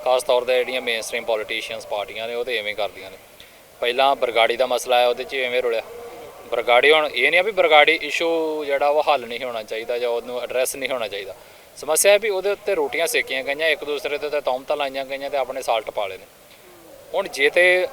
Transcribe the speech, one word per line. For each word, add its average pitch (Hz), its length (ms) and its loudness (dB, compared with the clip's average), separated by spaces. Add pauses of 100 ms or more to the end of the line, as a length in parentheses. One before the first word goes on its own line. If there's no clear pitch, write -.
ਖਾਸ 127 200 2
ਤੌਰ 123 180 4
'ਤੇ 127 160 0
ਜਿਹੜੀਆਂ 123 240 -2
ਮੇਨਸਟ੍ਰੀਮ 117 420 -4
ਪੋਲੀਟੀਸ਼ੀਅਨਸ 110 640 -4
ਪਾਰਟੀਆਂ 104 400 -6
ਨੇ 120 80 -8
ਉਹ 120 100 -4
ਤਾਂ 127 80 -4
ਇਵੇਂ 104 220 -4
ਕਰਦੀਆਂ 95 360 -8
ਨੇ। 95 60 -20 (640)
ਪਹਿਲਾਂ 131 360 2
ਬਰਗਾੜੀ 120 420 2
ਦਾ 127 80 2
ਮਸਲਾ 127 300 0
ਆਇਆ, 123 120 6
ਉਹਦੇ 120 160 0
'ਚ 123 100 -10
ਇਵੇਂ 127 280 -2
ਰੁਲਿਆ। 117 200 -2 (720)
ਬਰਗਾੜੀ 120 400 6
ਹੁਣ 156 220 4
ਇਹ 127 180 2
ਨਹੀਂ 170 80 6
ਆ 185 40 4
ਵੀ 214 80 0
ਬਰਗਾੜੀ 156 500 6
ਇਸ਼ੂ 156 640 -2
ਜਿਹੜਾ 139 220 2
ਉਹ 147 160 4
ਹੱਲ 139 240 0
ਨਹੀਂ 120 160 -8
ਹੋਣਾ 117 200 -6
ਚਾਹੀਦਾ 117 340 -6
ਜਾਂ 120 120 -2
ਉਹਨੂੰ 120 320 -4
ਐਡਰੈਸ 123 340 -2
ਨਹੀਂ 131 140 -6
ਹੋਣਾ 123 180 -4
ਚਾਹੀਦਾ। 95 280 -10 (420)
ਸਮੱਸਿਆ 156 340 2
ਹੈ 202 80 6
ਵੀ 220 100 -4
ਉਹਦੇ 190 220 -2
ਉੱਤੇ 196 240 -2
ਰੋਟੀਆਂ 156 320 0
ਸੇਕੀਆਂ 131 360 -2
ਗਈਆਂ, 143 260 -2
ਇੱਕ 165 140 -2
ਦੂਸਰੇ 147 340 -4
ਦੇ 147 100 -6
ਉੱਤੇ 147 140 -2
ਤਹਮਤਾਂ 135 360 -4
ਲਾਈਆਂ 135 280 -4
ਗਈਆਂ 139 240 -8
ਤੇ 139 80 -2
ਆਪਣੇ 131 240 -4
ਸਾਲਟ 113 280 -2
ਪਾ 107 180 -4
ਲਏ 95 100 -10
ਨੇ। 92 80 -20 (880)
ਹੁਣ 185 140 -2
ਜੇ 143 220 2
ਤੇ 180 440 4